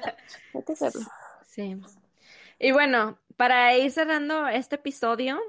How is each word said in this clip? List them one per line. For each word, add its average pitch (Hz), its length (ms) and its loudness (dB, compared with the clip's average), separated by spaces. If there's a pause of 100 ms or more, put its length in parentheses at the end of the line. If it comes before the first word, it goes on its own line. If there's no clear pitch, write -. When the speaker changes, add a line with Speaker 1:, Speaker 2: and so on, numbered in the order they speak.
(540)
Speaker 1:
Hay - 100 -8
que 311 80 -8
hacerlo. 254 300 -6 (440)
Speaker 2:
Sí. 196 300 -10 (840)
Y 262 140 2
bueno, 254 460 2 (180)
para 247 400 4
ir 269 140 2
cerrando 311 580 -2
este 247 280 -4
episodio, 262 640 -4 (100)